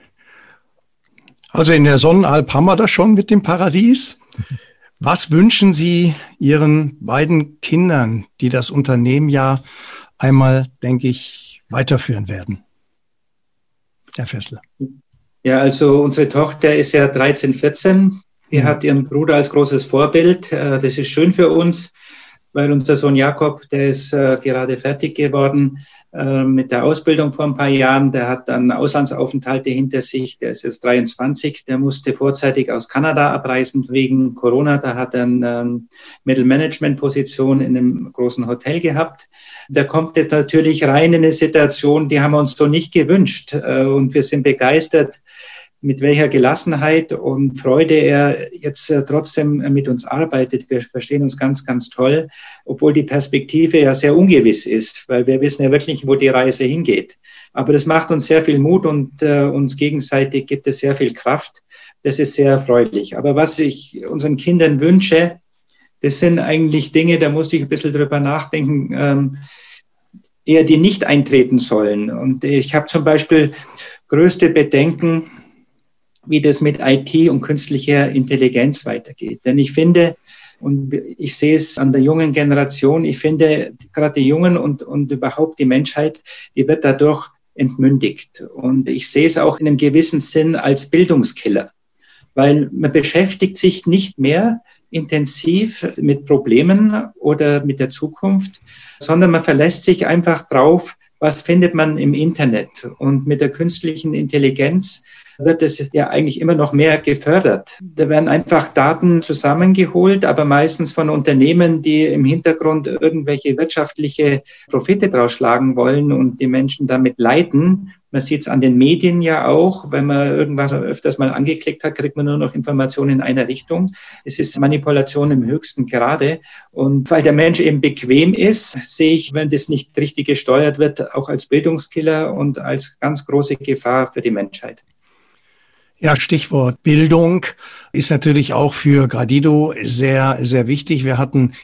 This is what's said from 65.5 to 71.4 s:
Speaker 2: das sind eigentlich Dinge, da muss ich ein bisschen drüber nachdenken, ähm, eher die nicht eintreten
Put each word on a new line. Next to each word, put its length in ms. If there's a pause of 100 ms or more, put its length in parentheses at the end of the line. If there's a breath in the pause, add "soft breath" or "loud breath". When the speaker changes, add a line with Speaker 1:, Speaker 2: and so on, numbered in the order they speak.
Speaker 2:
das 200
sind 180
eigentlich 540
Dinge, 260
da 100
muss 240
ich 100
ein 60
bisschen 240
drüber 280
nachdenken, 760
ähm, 420 (1080 loud breath)
eher 180
die 140
nicht 260
eintreten 560